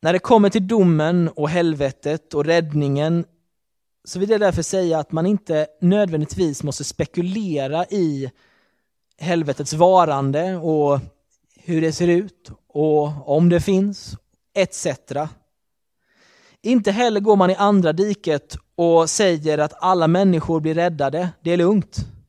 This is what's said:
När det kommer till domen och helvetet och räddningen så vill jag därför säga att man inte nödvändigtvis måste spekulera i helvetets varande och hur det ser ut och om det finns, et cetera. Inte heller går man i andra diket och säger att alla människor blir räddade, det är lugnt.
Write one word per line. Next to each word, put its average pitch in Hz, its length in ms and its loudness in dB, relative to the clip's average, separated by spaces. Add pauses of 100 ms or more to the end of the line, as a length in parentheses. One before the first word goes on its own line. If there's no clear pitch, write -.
När 160 120 0
det 180 60 2
kommer 208 300 4
till 190 180 -2
domen 175 600 2
och 147 200 -4
helvetet 156 840 -4
och 147 120 0
räddningen 156 800 0 (800)
så - 140 -12
vill 202 100 -2
jag 220 100 2
därför 180 220 0
säga 170 380 -2
att 147 120 -8
man 160 140 -2
inte 170 420 -2 (140)
nödvändigtvis 175 800 0
måste 147 200 -6
spekulera 175 1000 -4
i 151 460 -4 (840)
helvetets 151 560 -4
varande 160 840 2
och 151 440 0 (560)
hur 165 260 -4
det 160 120 -2
ser 175 140 -2
ut 175 440 -2 (160)
och 147 680 -2
om 170 140 4
det 170 120 2
finns, 196 560 -2 (360)
et 190 200 -2
cetera. 143 560 -8 (1300)
Inte 220 300 0
heller 226 280 0
går 208 160 4
man 185 140 4
i 190 60 0
andra 190 380 2
diket 180 640 -4 (180)
och 165 340 2
säger 160 480 0
att 151 260 -4
alla 180 240 2
människor 170 520 2
blir 156 160 -2
räddade, 165 540 -2 (120)
det 160 100 -4
är 175 60 0
lugnt. 180 400 0 (320)